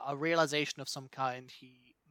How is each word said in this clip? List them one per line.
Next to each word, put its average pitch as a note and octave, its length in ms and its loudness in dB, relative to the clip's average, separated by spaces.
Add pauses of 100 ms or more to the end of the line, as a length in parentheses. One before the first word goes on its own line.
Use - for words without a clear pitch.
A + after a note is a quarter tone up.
a C#3+ 60 0
realization D3+ 680 2
of C3 60 -10
some C3+ 200 -8
kind. B2+ 420 -4
He B2+ 460 -20 (160)